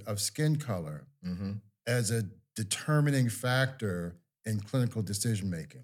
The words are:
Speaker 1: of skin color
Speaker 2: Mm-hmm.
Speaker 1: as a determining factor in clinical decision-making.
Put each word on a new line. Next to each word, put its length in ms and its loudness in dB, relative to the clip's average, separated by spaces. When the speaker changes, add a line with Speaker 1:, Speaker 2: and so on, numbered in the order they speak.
Speaker 1:
of 120 -2
skin 380 2
color 500 -4
Speaker 2:
Mm-hmm. 280 -4
Speaker 1:
as 240 2
a 100 2
determining 720 4
factor 880 0
in 140 0
clinical 420 0
decision-making. 840 -2